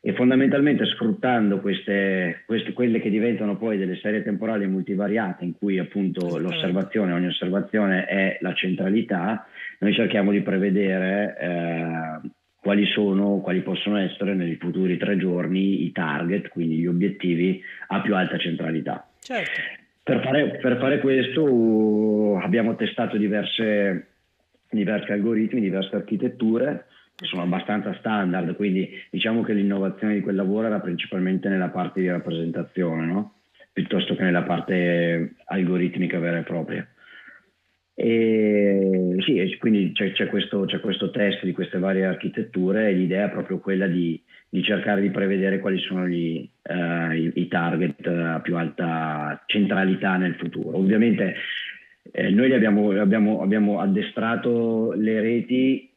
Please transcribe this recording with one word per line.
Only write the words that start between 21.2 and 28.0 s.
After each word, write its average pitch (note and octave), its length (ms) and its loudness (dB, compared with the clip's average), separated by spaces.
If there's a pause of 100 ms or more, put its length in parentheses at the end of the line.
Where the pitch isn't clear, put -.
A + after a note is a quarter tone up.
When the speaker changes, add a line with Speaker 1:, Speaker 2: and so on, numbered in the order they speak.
Speaker 1:
uh, G#2+ 1000 4
abbiamo A2 340 2
testato A2 420 -2
diverse, G#2 880 0 (640)
diversi G#2 420 -2
algoritmi, A2 480 0
diverse F#2+ 360 -2
architetture, A#2+ 880 -2 (280)
che - 120 -12
sono F2+ 160 -4
abbastanza F#2 560 -2
standard, F#2 580 -2